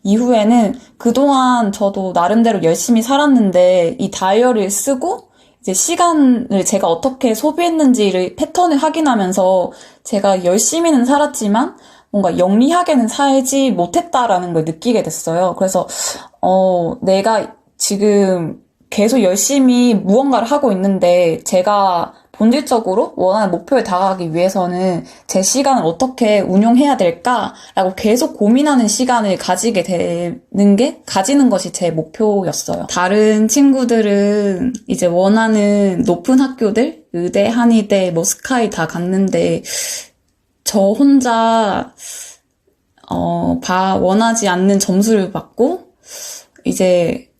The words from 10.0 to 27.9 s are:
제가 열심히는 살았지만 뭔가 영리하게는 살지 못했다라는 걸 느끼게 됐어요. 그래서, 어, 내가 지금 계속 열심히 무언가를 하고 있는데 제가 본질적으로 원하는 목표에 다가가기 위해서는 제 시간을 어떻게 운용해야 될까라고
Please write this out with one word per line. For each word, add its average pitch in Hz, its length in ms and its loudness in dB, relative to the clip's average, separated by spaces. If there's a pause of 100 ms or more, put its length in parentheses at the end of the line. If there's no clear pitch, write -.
제가 196 420 -2
열심히는 254 600 0
살았지만 285 720 -2 (340)
뭔가 180 260 0
영리하게는 254 720 2
살지 269 640 0
못했다라는 180 800 -2
걸 160 120 0
느끼게 190 360 -2
됐어요. 170 560 -4
그래서, 185 300 -2 (540)
어, 185 600 0
내가 196 540 0 (220)
지금 196 840 0 (280)
계속 226 340 2
열심히 247 720 2
무언가를 233 560 0
하고 285 220 0
있는데 180 720 0
제가 190 680 0 (180)
본질적으로 226 840 0
원하는 196 340 0
목표에 208 340 -2
다가가기 185 520 -4
위해서는 180 680 -2 (200)
제 - 160 -2
시간을 254 420 0
어떻게 208 580 0
운용해야 233 560 2
될까라고 233 1000 -2